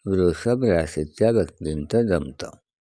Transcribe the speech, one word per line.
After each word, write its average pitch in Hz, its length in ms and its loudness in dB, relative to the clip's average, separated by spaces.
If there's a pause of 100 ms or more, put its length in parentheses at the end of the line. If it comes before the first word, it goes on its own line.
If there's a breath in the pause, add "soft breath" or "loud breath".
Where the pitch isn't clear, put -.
वृषभ 95 580 0
राशीच्या 85 640 0
व्यक्तींचं 82 760 -2
जमतं. 78 440 -4 (320)